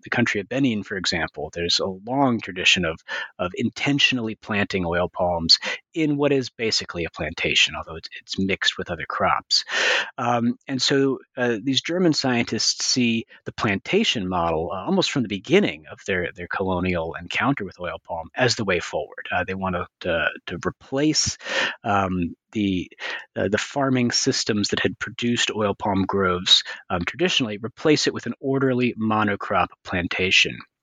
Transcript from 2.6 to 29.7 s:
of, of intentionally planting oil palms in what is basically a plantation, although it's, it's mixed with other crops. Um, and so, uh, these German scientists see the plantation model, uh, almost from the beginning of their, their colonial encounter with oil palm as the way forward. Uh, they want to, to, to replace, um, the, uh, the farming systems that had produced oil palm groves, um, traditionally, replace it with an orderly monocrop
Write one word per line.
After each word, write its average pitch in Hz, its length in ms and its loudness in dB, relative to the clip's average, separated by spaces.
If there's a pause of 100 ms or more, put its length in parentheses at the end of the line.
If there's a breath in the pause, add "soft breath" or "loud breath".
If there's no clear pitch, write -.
of, 82 160 -4 (380 loud breath)
of 90 160 -2
intentionally 123 800 0
planting 101 500 -2
oil 87 240 2
palms 85 500 2 (360 loud breath)
in 147 240 0
what 143 140 2
is 131 180 0
basically 95 560 -4
a - 40 -12
plantation, - 640 0
although 80 220 -10
it's, - 140 -14 (100)
it's - 180 -8
mixed 95 380 0
with - 140 -6
other 80 180 -6
crops. - 560 0 (540 loud breath)
Um, 120 380 0 (120)
and 135 140 -4
so, 135 360 2 (200)
uh, 120 260 2
these 135 160 2
German 170 320 2
scientists 120 720 0
see 117 400 2 (220 loud breath)
the - 60 -8
plantation 113 760 0
model, 82 420 0
uh, 92 140 -6
almost 185 280 2
from 131 100 0
the 104 60 -2
beginning 101 600 0
of - 160 -14
their, 90 280 0
their 87 140 -12
colonial 90 680 0
encounter 107 500 -2
with 90 160 -12
oil 85 260 -8
palm 82 300 -8
as 120 200 2
the 113 80 -4
way 90 160 2
forward. - 520 -8
Uh, 90 140 0
they 95 80 -6
want 92 220 -2
to, 87 100 -4 (140)
to, 82 260 0 (220)
to 90 180 -6
replace, - 720 0 (460 loud breath)
um, 101 180 2 (480)
the, 98 400 0 (460 loud breath)
uh, 101 120 0
the 101 100 2
farming 127 520 2
systems - 600 0
that - 100 -2
had - 180 0
produced 117 560 -2
oil 104 200 2
palm 95 300 0
groves, 92 600 4 (260 loud breath)
um, 90 160 0
traditionally, 120 520 0
replace 139 480 2
it 131 80 0
with - 120 -8
an 117 140 -4
orderly 131 600 2
monocrop 104 680 2 (160)